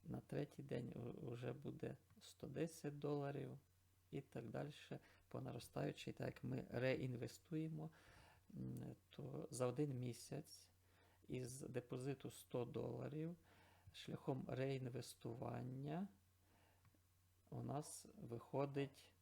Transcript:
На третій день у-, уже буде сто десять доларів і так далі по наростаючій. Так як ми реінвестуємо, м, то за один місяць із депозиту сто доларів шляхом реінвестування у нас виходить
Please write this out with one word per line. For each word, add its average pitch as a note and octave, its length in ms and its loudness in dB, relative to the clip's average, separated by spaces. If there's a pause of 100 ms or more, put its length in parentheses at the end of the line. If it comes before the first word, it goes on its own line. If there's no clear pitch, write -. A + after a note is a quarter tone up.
На B2 140 0
третій C#3 440 0
день B2 320 0
у-, A#2+ 360 -2
уже B2 220 0
буде C3 440 -2 (240)
сто - 260 -8
десять D3 520 0
доларів C#3 600 2 (520)
і C#3 100 0
так A#2+ 260 -6
далі C#3 240 0 (560)
по B2 140 -2
наростаючій. - 720 0
Так B2+ 160 0
як - 160 -2
ми B2+ 260 2
реінвестуємо, C3 1200 2 (680)
м, B2+ 400 -2 (140)
то C#3 420 -4
за B2 140 4
один B2+ 340 4
місяць - 680 -4 (600)
із B2+ 340 -2
депозиту B2+ 680 0
сто - 340 0
доларів B2+ 720 0 (580)
шляхом - 540 0
реінвестування B2+ 1600 0 (1400)
у B2 140 -2
нас C3+ 420 -2 (160)
виходить C#3 880 2 (100)